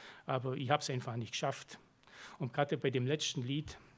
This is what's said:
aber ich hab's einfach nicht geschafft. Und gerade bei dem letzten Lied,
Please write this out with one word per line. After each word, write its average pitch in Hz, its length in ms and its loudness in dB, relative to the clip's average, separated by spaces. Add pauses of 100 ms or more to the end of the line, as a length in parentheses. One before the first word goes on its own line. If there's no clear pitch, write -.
(260)
aber 131 300 0
ich 135 140 2
hab's 147 200 4
einfach 123 240 -2
nicht 117 180 -4
geschafft. - 460 -2 (600)
Und 131 140 -2
gerade 143 240 4
bei 135 140 2
dem 123 160 2
letzten 143 360 0
Lied, 139 360 -4 (180)